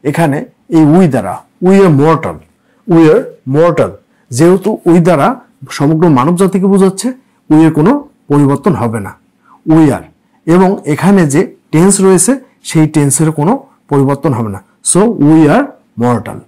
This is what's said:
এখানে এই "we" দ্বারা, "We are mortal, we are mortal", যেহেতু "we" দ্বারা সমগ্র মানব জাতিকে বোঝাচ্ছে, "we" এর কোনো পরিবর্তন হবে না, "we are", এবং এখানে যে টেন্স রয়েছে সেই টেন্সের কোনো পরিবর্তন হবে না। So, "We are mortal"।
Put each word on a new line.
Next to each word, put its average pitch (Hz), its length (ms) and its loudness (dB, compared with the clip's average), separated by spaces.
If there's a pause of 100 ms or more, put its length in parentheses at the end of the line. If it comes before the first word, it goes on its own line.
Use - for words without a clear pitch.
এখানে 151 420 -2 (240)
এই 160 160 2
"we" 170 220 4
দ্বারা, 101 360 -6 (200)
"We 185 100 2
are 196 280 4
mortal, 156 360 -2 (560)
we 165 80 4 (120)
are 247 100 0 (320)
mortal", 156 340 0 (400)
যেহেতু 180 560 0
"we" 175 140 4
দ্বারা 170 400 0 (300)
সমগ্র 160 400 0
মানব 147 280 0
জাতিকে 190 280 -2
বোঝাচ্ছে, 196 480 0 (380)
"we" 151 100 4
এর 160 120 2
কোনো 233 360 0 (180)
পরিবর্তন 143 460 0
হবে 117 260 -6
না, 98 180 -14 (520)
"we 160 160 4
are", 104 220 -2 (380)
এবং 185 400 0
এখানে 170 420 0
যে 147 280 -2 (160)
টেন্স 190 300 2
রয়েছে 190 340 2 (280)
সেই 156 240 0
টেন্সের 151 440 -2
কোনো 160 360 -4 (220)
পরিবর্তন 139 440 -2
হবে 113 160 -6
না। 95 140 -12 (300)
So, 170 60 2
"We 160 400 2 (160)
are 277 100 0 (380)
mortal"। 117 440 -4